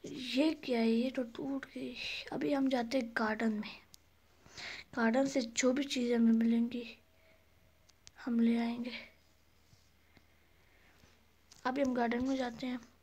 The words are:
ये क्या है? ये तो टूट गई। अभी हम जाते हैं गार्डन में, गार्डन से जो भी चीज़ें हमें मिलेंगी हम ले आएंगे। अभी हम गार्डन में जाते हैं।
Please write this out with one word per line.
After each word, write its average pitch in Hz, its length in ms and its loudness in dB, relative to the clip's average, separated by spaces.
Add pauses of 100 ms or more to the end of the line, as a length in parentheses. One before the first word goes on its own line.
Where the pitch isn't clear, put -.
ये 262 480 0 (100)
क्या 240 160 0
है? 226 100 4
ये 233 200 2
तो 262 140 -4 (120)
टूट 269 300 -6
गई। 254 300 -10 (360)
अभी 294 220 0
हम 269 160 2
जाते 247 280 0
हैं 240 200 -2
गार्डन 220 360 0
में, 208 160 -6 (1300)
गार्डन 247 320 2
से 269 140 0
जो 254 320 2
भी 277 100 0
चीज़ें 240 320 0
हमें 226 160 6
मिलेंगी 233 520 2 (1400)
हम 233 140 2
ले 233 180 6
आएंगे। 240 340 -4 (2750)
अभी 262 160 0
हम 254 120 2
गार्डन 240 340 0
में 269 80 2
जाते 247 320 -4
हैं। 247 120 -4 (240)